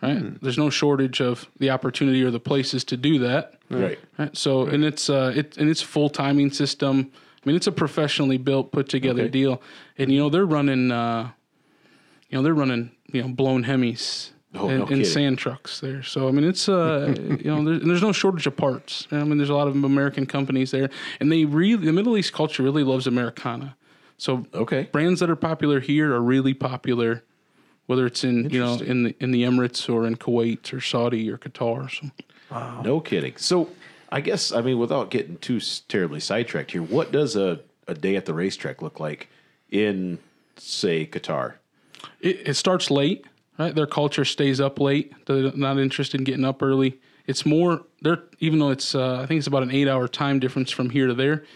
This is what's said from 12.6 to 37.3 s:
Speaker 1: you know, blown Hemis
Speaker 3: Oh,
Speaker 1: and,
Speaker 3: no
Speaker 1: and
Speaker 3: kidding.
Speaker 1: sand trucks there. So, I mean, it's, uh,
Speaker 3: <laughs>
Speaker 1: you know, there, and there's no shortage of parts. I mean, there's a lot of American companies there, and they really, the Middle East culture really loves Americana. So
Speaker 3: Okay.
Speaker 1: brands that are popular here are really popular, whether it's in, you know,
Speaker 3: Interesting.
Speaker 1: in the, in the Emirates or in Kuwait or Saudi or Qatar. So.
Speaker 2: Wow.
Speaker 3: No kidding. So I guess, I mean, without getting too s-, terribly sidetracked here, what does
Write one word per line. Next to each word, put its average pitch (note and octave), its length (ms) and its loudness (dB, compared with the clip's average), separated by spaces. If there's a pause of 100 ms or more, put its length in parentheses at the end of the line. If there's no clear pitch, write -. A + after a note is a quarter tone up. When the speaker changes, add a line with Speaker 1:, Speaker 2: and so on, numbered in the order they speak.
Speaker 1:
you B2+ 120 -2
know, C3 60 -4
blown C3 360 2
Hemis B2 680 -2 (240)
Speaker 3:
Oh, G2 140 -2
Speaker 1:
and, C3+ 100 2
Speaker 3:
no B2+ 60 0
Speaker 1:
and - 40 -4
Speaker 3:
kidding. C3+ 160 2
Speaker 1:
sand C3 340 2
trucks - 420 -8
there. C3+ 220 -8
So, C3+ 260 -2
I - 20 2
mean, C#3+ 140 4
it's, F#3 260 0
uh, D#3 460 2
Speaker 3:
<laughs> - 20 -6
Speaker 1:
you - 320 -2
know, D3+ 140 0
there, D#3+ 100 2
and D#3+ 160 0
there's F3 120 2
no G#3+ 100 4
shortage F3+ 340 0
of C#3 100 -2
parts. - 540 -2
I D3 140 0
mean, D3+ 140 2
there's C#3+ 120 2
a D3 40 2
lot C#3+ 140 2
of C#3 160 0
American C#3 420 2
companies C3 440 0
there, C3+ 200 0 (300)
and C#3+ 120 4
they D#3+ 120 4
really, F3 420 4
the D#3+ 60 4
Middle G#3+ 240 2
East - 160 0
culture D3+ 300 -2
really C#3+ 220 2
loves C3 220 2
Americana. B2 680 -4 (400)
So B2+ 380 -4
Speaker 3:
Okay. C3 360 -2
Speaker 1:
brands E3 300 2
that F3 100 2
are D#3+ 60 2
popular D3+ 440 0
here D3 340 2
are A#2+ 80 2
really C3+ 320 4
popular, A#2+ 680 -2 (640)
whether B2+ 200 2
it's A#2+ 180 -4
in, B2 260 2
you B2+ 80 0
know, A#2+ 140 0
Speaker 3:
Interesting. A#2+ 160 -4
Speaker 1:
in B2 160 2
the, A2+ 160 -2
in C3 120 -2
the A#2+ 120 4
Emirates B2 480 0
or A2+ 140 2
in A#2 100 -2
Kuwait A#2 560 -2
or C3+ 80 -8
Saudi A#2 500 -2
or A2+ 80 -6
Qatar. B2+ 520 -6
So. C#3+ 200 -10 (400)
Speaker 2:
Wow. A#2+ 320 -10
Speaker 3:
No C#3+ 180 0
kidding. D#2 360 -4
So F3 320 0 (420)
I C#3+ 120 -4
guess, - 280 -2
I A#2 120 -2
mean, B2+ 160 0
without A#2 320 -2
getting E2+ 260 -4
too A#2+ 220 -4
s-, - 300 -8
terribly E2 320 -2
sidetracked G2+ 520 -4
here, F2 100 -4
what G#2+ 300 -2
does C3+ 240 0